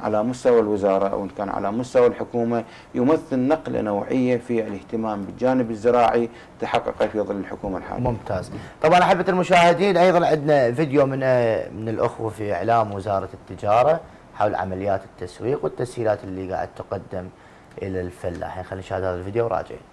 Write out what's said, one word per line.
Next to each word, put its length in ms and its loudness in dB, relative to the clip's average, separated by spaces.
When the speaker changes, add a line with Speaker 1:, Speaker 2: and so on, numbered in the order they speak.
Speaker 1:
على 200 0
مستوى 360 4
الوزارة 480 2
أو 160 -2
إن 60 -6
كان 200 -6
على 220 -2
مستوى 360 4
الحكومة 560 -2
يمثل 440 0
نقلة 420 -2
نوعية 560 0
في 300 -4
الاهتمام 560 -6
بالجانب 480 -2
الزراعي 580 2
تحقق 440 -2
في 160 -2
ظل 140 -4
الحكومة 420 -8
الحالية. 320 -6
Speaker 2:
ممتاز. 420 -6
طبعًا 180 6
أحبة 300 4
المشاهدين 680 4
أيضًا 300 6
عندنا 440 4
فيديو 340 2
من، 180 -2
آه، 460 2
من 200 -8
الأخوة 400 -2
في 240 -6
إعلام 400 0
وزارة 400 -4
التجارة 640 2
حول 200 0
عمليات 480 -2
التسويق 600 -8
والتسهيلات 600 -4
اللي 300 -8
قاعد 220 -6
تقدم 520 -10
إلى 200 -6
الفلاحين. 640 -8
خلينا 220 -12
نشاهد 180 -6
هذا 160 -2
الفيديو 260 -4
وراجعين. 340 -6